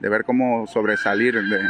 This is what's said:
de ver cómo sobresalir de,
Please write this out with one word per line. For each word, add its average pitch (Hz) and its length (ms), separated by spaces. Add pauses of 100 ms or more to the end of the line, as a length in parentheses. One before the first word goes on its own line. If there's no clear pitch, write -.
de 104 80
ver 107 160
cómo 123 420
sobresalir 107 680
de, 104 360